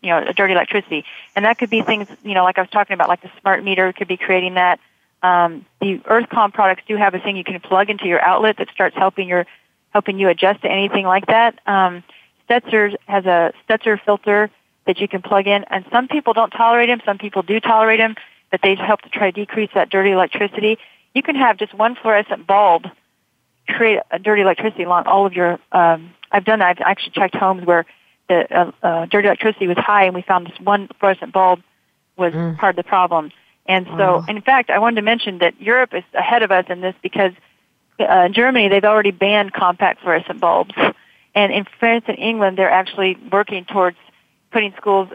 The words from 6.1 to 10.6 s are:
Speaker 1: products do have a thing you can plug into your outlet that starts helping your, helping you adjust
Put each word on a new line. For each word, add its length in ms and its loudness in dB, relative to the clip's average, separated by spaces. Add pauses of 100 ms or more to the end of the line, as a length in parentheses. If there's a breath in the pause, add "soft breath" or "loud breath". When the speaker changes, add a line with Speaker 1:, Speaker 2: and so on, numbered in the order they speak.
Speaker 1:
products 340 0
do 80 -4
have 200 0
a 40 -8
thing 180 -6
you 60 -10
can 160 -10
plug 300 0
into 160 -6
your 180 0
outlet 340 2
that 120 -8
starts 260 -2
helping 320 -2
your, 200 -2 (440 soft breath)
helping 280 -2
you 100 2
adjust 320 0